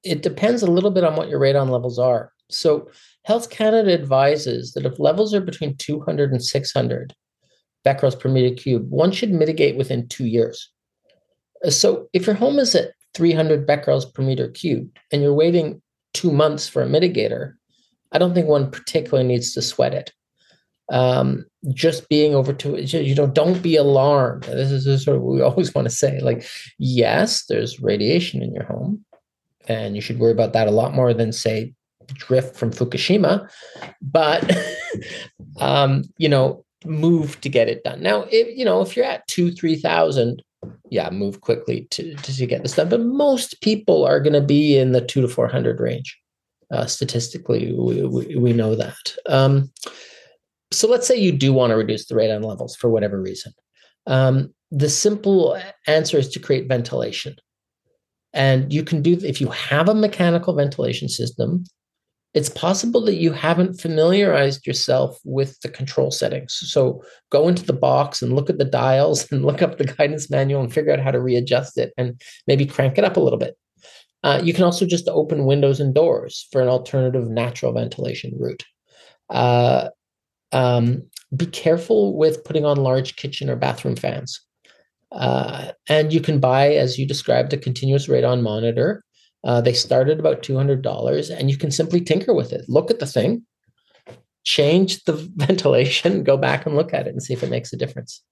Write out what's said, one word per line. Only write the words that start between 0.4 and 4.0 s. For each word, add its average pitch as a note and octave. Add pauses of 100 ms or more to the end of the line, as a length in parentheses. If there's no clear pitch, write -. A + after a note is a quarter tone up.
a F3+
little F#3
bit F#3
on D#3
what D#3+
your C#3+
radon C3+
levels B2
are. B2 (180)
So D#3 (340)
Health A#3
Canada G#3+
advises C3+